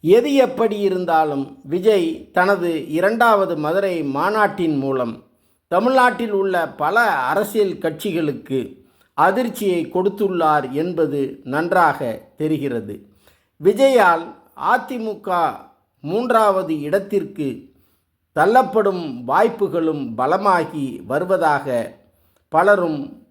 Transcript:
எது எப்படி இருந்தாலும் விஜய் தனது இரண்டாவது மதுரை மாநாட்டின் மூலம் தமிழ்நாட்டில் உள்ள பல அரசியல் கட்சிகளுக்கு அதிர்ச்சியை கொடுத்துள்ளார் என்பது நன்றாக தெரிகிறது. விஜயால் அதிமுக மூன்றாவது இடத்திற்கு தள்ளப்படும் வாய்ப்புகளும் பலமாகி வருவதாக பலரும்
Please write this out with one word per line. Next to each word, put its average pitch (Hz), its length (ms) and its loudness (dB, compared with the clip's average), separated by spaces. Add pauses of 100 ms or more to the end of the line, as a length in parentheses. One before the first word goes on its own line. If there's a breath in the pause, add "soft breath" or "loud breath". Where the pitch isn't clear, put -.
எது 240 320 4
எப்படி 233 440 2
இருந்தாலும் 165 840 0
விஜய் 175 680 0
தனது 175 560 0
இரண்டாவது 190 680 0
மதுரை 170 460 -2
மாநாட்டின் 180 720 -2
மூலம் 131 460 -4 (440)
தமிழ்நாட்டில் 233 640 2
உள்ள 196 240 0 (120)
பல 185 380 0 (240)
அரசியல் 202 440 0
கட்சிகளுக்கு 156 840 -4 (540 soft breath)
அதிர்ச்சியை 196 720 0
கொடுத்துள்ளார் 180 880 0
என்பது 147 720 -2
நன்றாக 156 680 0 (260)
தெரிகிறது. 131 720 -6 (540 soft breath)
விஜயால் 202 640 4 (480)
அதிமுக 220 680 -4 (600)
மூன்றாவது 190 800 0
இடத்திற்கு 156 680 -2 (880)
தள்ளப்படும் 185 880 2
வாய்ப்புகளும் 160 920 -2
பலமாகி 156 920 -2
வருவதாக 151 600 0 (800)
பலரும் 170 800 0